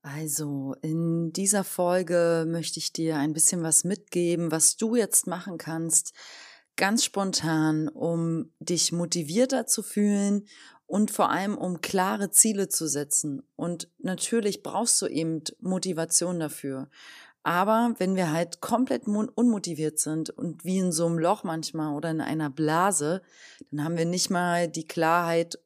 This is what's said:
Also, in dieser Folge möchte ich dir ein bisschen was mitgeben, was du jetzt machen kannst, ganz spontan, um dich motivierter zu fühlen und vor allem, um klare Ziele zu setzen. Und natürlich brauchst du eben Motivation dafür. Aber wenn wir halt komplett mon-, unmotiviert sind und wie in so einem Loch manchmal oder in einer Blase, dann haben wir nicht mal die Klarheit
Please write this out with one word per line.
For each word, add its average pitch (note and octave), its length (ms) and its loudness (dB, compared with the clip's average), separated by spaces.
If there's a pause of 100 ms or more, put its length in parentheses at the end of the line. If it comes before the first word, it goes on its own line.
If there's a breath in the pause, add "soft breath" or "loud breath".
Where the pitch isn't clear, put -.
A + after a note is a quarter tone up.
Also, D3 800 -6
in E3 500 0
dieser G3 300 2
Folge E3+ 840 2
möchte E3 300 -4
ich - 140 -6
dir D#3+ 240 0
ein D3+ 160 0
bisschen D#3+ 300 2
was D#3+ 220 2
mitgeben, F3 640 0
was D#3+ 260 4
du A3+ 200 0
jetzt - 300 2
machen F3 300 -6
kannst, E3 580 -2 (600 loud breath)
ganz G3+ 280 2
spontan, D#3+ 840 2
um E3 720 -2
dich E3 340 0
motivierter F3 760 0
zu - 160 0
fühlen G3+ 640 2 (400 loud breath)
und G#3 240 2
vor - 200 2
allem, F#3+ 260 0
um F3+ 240 -6
klare G3 500 0
Ziele G3 380 2
zu - 200 -2
setzen. C#3+ 540 -2 (140)
Und E3+ 320 -6 (100)
natürlich G3+ 640 -2
brauchst - 380 0
du F#3+ 60 -4
eben D#3+ 360 -2 (180)
Motivation F3 800 -2
dafür. C#3 500 -6 (520 loud breath)
Aber A3 560 4
wenn F#3+ 180 2
wir E3+ 160 2
halt E3+ 280 -2
komplett A#3+ 460 0
mon-, G#3 220 0
unmotiviert F3 680 0
sind D#3 320 -2
und - 340 -8
wie F#3 140 2
in F#3 140 2
so E3+ 140 2
einem E3+ 120 2
Loch F#3 260 2
manchmal D#3+ 500 -4
oder D#3+ 160 -4
in D#3+ 100 0
einer D#3 300 -2
Blase, D#3+ 720 2 (480 loud breath)
dann D3 140 -4
haben E3+ 120 -2
wir E3 100 0
nicht F3+ 220 0
mal F3 380 2
die E3 220 -6
Klarheit E3+ 760 2